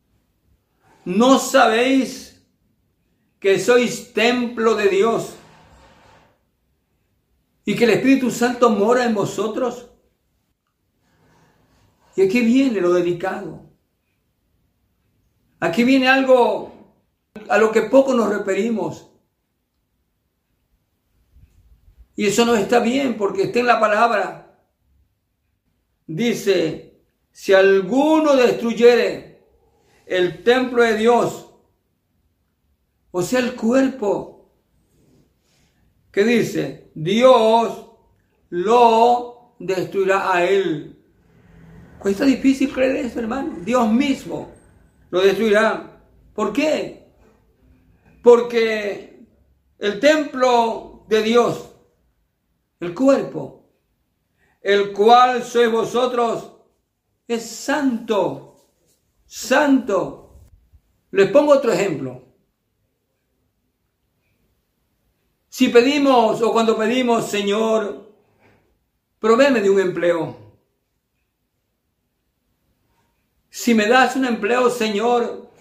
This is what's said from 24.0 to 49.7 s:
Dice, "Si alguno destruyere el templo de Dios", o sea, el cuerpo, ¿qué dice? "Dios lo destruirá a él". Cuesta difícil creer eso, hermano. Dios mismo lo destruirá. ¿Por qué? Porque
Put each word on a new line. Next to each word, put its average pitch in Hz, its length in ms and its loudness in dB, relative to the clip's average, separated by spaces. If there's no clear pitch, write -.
Dice, 175 1000 -4
"Si - 220 -2
alguno 254 800 2
destruyere 226 1120 0
el 180 380 -2
templo 240 400 2
de 220 140 0
Dios", 220 560 0
o 180 100 -4
sea, 247 180 -2
el 233 160 -4
cuerpo, 233 960 -2
¿qué 202 140 0
dice? 165 720 -2
"Dios 220 960 2
lo 233 1120 2
destruirá 185 760 -2
a 175 100 0
él". 180 520 -4
Cuesta 202 240 -4
difícil 262 500 0
creer 262 220 0
eso, 233 140 -10
hermano. 254 400 -8
Dios 220 320 0
mismo 240 600 -2
lo 180 100 -2
destruirá. 202 800 0
¿Por 208 200 -4
qué? 277 600 -4
Porque 226 1040 0